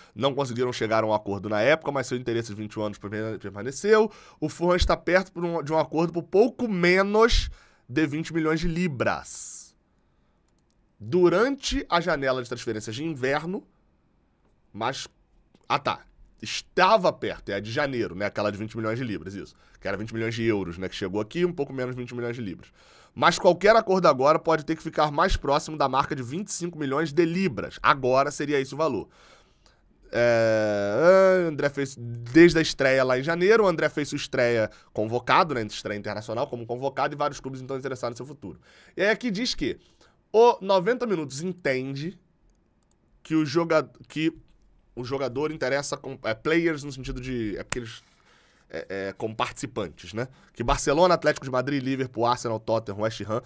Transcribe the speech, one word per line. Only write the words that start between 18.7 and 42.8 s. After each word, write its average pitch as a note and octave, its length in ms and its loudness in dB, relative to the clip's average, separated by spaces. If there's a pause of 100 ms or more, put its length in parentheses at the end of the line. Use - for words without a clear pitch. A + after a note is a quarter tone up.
milhões A2 220 -4
de - 60 -6
libras, G2+ 320 -8
isso. - 180 -14 (260)
Que - 80 -10
era G2 100 -4
vinte G#2+ 160 -10
milhões A2+ 200 -4
de A2+ 100 -4
euros, G2 340 0
né? F#2 120 -6
Que - 60 -12
chegou G2 260 -4
aqui, E3 240 -2
um F3 80 -2
pouco C#3 200 -6
menos B2+ 200 -6
de B2 80 -10
vinte B2 140 -12
milhões A#2+ 200 -6
de B2+ 60 -10
libras. - 300 -10 (420)
Mas D#3+ 240 2
qualquer F#3+ 380 6
acordo F#3+ 320 4
agora D3 320 4
pode D#3 260 0
ter D#3+ 120 -4
que - 40 -20
ficar D#3 300 0
mais F3 240 2
próximo D3+ 420 -2
da C#3+ 120 0
marca C#3 260 0
de C3 80 -8
vinte D#3+ 240 -8
e - 60 -8
cinco E3+ 260 -8
milhões C#3+ 320 -2
de E3+ 140 4
libras. E3 580 -4
Agora C3 480 4
seria C#3+ 280 -2
esse C3+ 140 -6
o C3+ 40 -10
valor. C#3+ 320 -2 (1000)
É... A#2 1400 4
André C#3+ 220 -2
fez, C#3 280 -6
desde B2 600 6
a - 20 4
estreia C3+ 420 2
lá B2+ 160 2
em C3+ 40 -4
janeiro, F#3 420 4
o - 20 6
André D#3+ 220 2
fez D3 200 -2
sua C#3+ 60 -6
estreia A#2+ 540 2 (240)
convocado, B2 600 2
né? A#2 100 -2
Estreia G#2 340 -8
internacional G#2+ 500 -6
como A#2+ 180 -10
convocado, C3+ 480 -4
e C#3+ 40 -12
vários C#3+ 220 -4
clubes C3 200 -12
estão C3 180 -8
interessados B2+ 360 -6
no B2 120 -14
seu - 0 -
futuro. G2+ 340 -16 (360)
E E3 60 -4
aí G3+ 80 2
aqui A3+ 200 -2
diz G#3+ 240 -4
que - 260 -6 (520)
o A#3 300 6
noventa G3 440 0
Minutos D#3 360 -4
entende C#3 800 -6 (1000)